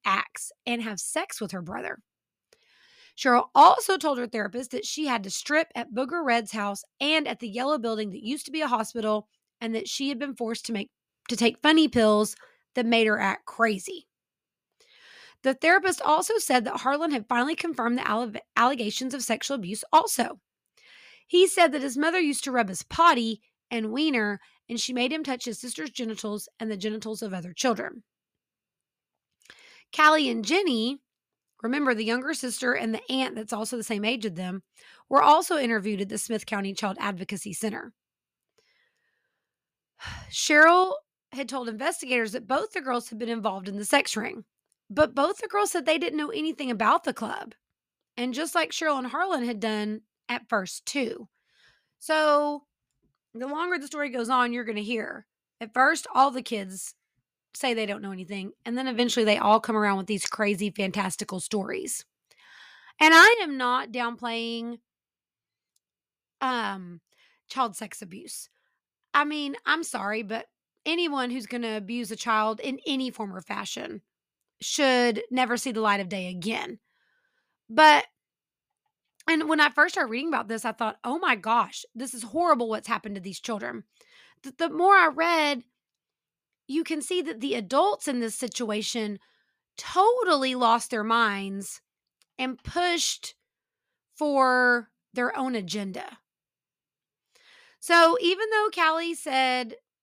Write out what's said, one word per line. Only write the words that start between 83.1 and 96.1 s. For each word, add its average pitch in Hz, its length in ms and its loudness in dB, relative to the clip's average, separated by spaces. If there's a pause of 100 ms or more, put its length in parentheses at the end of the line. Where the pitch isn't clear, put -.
to 190 40 -10
these 185 200 -12
children." 233 440 -8 (580)
Th-, 269 140 -14
the 330 140 0
more 359 240 6
I 349 140 8
read, 302 560 0 (1040)
you 311 160 -2
can 302 180 -6
see 359 200 -4
that 294 180 -8
the 269 140 -4
adults 269 540 0
in 247 120 -2
this 226 140 -4
situation 214 840 -6 (580)
totally 359 800 2
lost 233 360 2
their 214 140 -4
minds 202 760 -2 (580)
and 254 240 -6
pushed - 720 -2 (800)
for 254 760 2 (220)
their 247 240 -2
own 262 180 -4
agenda. 196 640 -8 (1600)